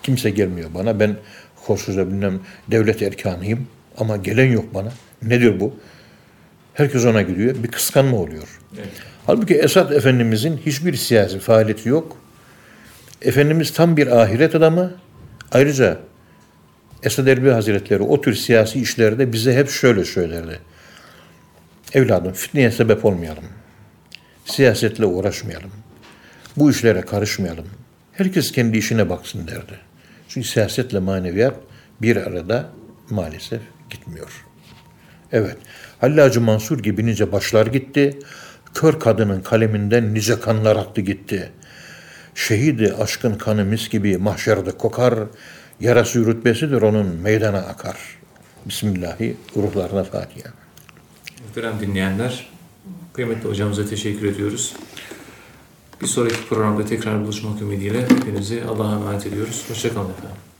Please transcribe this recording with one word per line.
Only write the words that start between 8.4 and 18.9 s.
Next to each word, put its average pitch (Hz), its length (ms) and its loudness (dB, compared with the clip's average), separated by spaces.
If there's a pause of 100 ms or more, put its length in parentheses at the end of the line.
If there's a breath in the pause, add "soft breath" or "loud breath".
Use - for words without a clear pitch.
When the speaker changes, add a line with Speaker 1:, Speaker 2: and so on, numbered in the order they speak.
Speaker 2:
Evet. 101 120 -14 (380 loud breath)
Speaker 1:
Halbuki 202 280 2
Esad 151 360 4
Efendimizin 127 680 2 (100)
hiçbir 156 280 -2
siyasi 98 440 2
faaliyeti 110 500 2
yok. 156 280 -2 (1040 loud breath)
Efendimiz 147 500 2
tam 165 240 4
bir 123 260 6
ahiret 123 320 2
adamı. 165 400 4 (580)
Ayrıca 131 460 4 (1040 soft breath)
Esad - 240 0
Erbil 131 240 6
Hazretleri 104 520 2
o - 180 2
tür 117 140 2
siyasi 113 460 2
işlerde 117 520 2